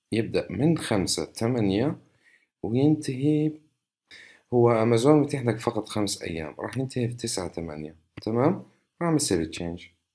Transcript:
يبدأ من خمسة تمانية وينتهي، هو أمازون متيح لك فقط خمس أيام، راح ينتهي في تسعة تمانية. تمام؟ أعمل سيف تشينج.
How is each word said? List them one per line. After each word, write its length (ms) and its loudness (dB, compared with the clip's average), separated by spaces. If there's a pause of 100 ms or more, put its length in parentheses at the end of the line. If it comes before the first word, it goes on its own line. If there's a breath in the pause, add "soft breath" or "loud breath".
(120)
يبدأ 380 -2
من 280 2
خمسة 480 -2
تمانية 720 0 (680 soft breath)
وينتهي، 880 2 (1000 loud breath)
هو 180 6
أمازون 480 6
متيح 260 -2
لك 140 0
فقط 300 -4
خمس 320 -4
أيام، 380 -8
راح 180 -8
ينتهي 300 -4
في 60 -4
تسعة 340 -6
تمانية. 480 -10 (260)
تمام؟ 420 0 (380 loud breath)
أعمل 200 2
سيف 260 0
تشينج. 400 -8 (280)